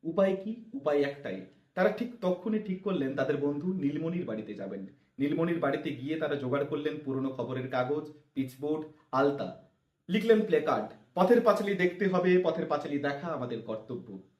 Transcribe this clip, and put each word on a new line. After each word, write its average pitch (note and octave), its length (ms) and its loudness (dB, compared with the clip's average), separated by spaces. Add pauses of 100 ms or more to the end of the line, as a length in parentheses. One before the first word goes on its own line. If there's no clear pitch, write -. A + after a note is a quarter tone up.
উপায় F#3+ 340 2
কি? A3 360 -8
উপায় D3 300 0
একটাই। F#2+ 440 -6 (280)
তারা G3 140 4
ঠিক A#3+ 320 -4
তক্ষুনি F#3+ 380 0
ঠিক F#3 240 -4
করলেন C#3+ 340 -2
তাদের D3 200 0
বন্ধু C#3+ 360 -2
নীলমণির E3 520 -2
বাড়িতে G#2+ 300 -8
যাবেন। G2 320 -10 (320)
নীলমণির D#3+ 400 0
বাড়িতে C#3+ 320 0
গিয়ে C#3 280 -4
তারা D3 160 -2
জোগাড় C3+ 300 -2
করলেন D3 300 -4 (100)
পুরনো C3+ 260 -2
খবরের B2+ 380 -6
কাগজ, C3+ 440 -2 (220)
পিচবোর্ড, C#3+ 520 -4 (260)
আলতা। C#3 580 0 (380)
লিখলেন G#3+ 340 6
প্ল্যাকার্ড, C#3+ 440 2 (280)
"পথের G3+ 260 8
পাঁচালী G3+ 340 4
দেখতে F3+ 320 2
হবে, F3+ 380 6
পথের D#3+ 220 0
পাঁচালী D3 320 -2
দেখা C#3+ 280 -2
আমাদের A#2+ 360 -6
কর্তব্য।" G#2+ 560 -10 (220)